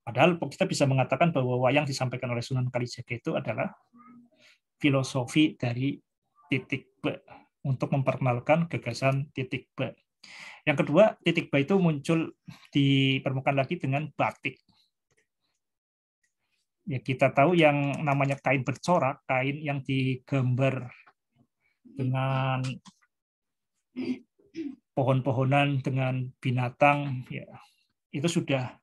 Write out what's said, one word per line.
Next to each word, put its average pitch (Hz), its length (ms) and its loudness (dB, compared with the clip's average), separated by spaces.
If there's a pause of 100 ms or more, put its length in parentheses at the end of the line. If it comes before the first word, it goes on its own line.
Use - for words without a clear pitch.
Padahal 147 400 4
kita - 240 -2
bisa 151 240 2
mengatakan 131 400 2
bahwa 127 320 0
wayang 135 240 4
disampaikan 127 480 -4
oleh 120 80 -4
Sunan 127 320 -2
Kalijaga 120 420 -6
itu 160 220 -4
adalah 131 320 -4 (1120)
filosofi 135 800 0
dari 127 400 -4 (480)
titik - 560 -6
B 139 100 -2 (540)
untuk 135 240 -2
memperkenalkan 135 760 0
gagasan 135 680 -4
titik 131 400 -8
B. 113 160 -4 (760)
Yang 147 160 0
kedua, 165 380 6
titik 165 320 0
B 139 100 4
itu 190 160 2
muncul, 165 540 0 (420)
dipermukakan 135 840 2
lagi 151 180 -2
dengan 143 380 -4
batik. 131 420 -4 (2250)
Ya, 131 80 -4
kita 131 320 0
tahu 143 240 4
yang 143 480 4
namanya 139 320 0
kain 135 320 -2
bercorak, 139 640 -2
kain 139 320 -2
yang 143 240 -4
digambar 131 1040 0 (960)
dengan 131 800 -2 (2250)
pohon-pohonan, 135 960 0
dengan 131 560 -4
binatang, 131 880 0
ya, - 160 -12 (640)
itu 147 160 -4
sudah 135 560 -2